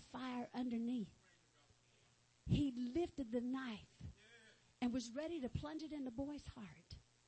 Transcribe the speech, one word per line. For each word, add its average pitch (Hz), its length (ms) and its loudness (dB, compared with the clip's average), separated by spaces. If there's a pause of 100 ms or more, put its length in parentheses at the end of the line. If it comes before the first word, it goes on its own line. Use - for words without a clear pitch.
(120)
fire 247 420 -4
underneath. 233 540 0 (1400)
He 247 480 4
lifted 285 380 0
the 240 100 4
knife 247 380 0 (1000)
and 247 120 4
was 233 220 0
ready 320 240 0
to 247 100 0
plunge 302 340 -2
it 294 100 -4
in 285 100 -2
the 254 80 -2
boy's 277 420 -2
heart. 208 140 -10 (600)